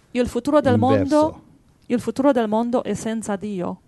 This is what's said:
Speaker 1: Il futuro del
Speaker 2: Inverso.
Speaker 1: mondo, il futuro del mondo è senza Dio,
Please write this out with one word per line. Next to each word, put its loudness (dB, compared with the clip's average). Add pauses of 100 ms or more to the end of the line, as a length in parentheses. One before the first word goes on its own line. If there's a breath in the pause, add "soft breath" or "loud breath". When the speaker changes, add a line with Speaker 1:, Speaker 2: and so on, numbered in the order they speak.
(120)
Speaker 1:
Il 0
futuro 0
del 2
Speaker 2:
Inverso. 2
Speaker 1:
mondo, 2 (440)
il -2
futuro 0
del 2
mondo 0
è -4
senza -6
Dio, -6